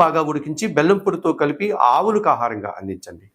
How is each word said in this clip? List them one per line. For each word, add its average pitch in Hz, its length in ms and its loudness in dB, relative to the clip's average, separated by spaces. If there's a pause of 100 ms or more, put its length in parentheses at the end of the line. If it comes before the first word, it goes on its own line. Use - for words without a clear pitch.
బాగా 160 280 2
ఉడికించి 151 360 -6 (100)
బెల్లం 170 280 4
పొడితో 175 260 -2 (120)
కలిపి 147 260 -2 (240)
ఆవులకు 202 400 2
ఆహారంగా 107 460 -2
అందించండి. 92 580 -12